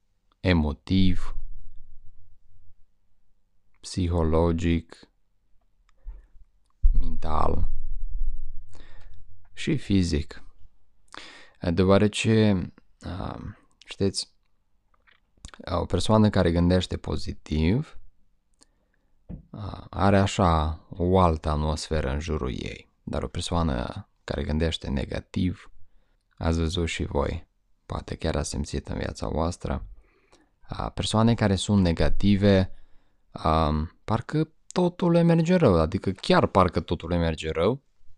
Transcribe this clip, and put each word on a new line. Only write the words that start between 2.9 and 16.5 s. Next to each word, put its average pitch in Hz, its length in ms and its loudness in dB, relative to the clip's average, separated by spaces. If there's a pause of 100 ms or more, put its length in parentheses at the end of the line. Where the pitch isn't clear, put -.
psihologic, 85 1300 -2 (1900)
mental - 680 6 (1800)
și - 240 -2
fizic. 85 680 -2 (1300)
Deoarece, 101 960 2 (300)
a, - 380 -10 (460)
știți, - 440 -4 (1400)
o 85 200 -4
persoană 107 440 2
care 90 220 2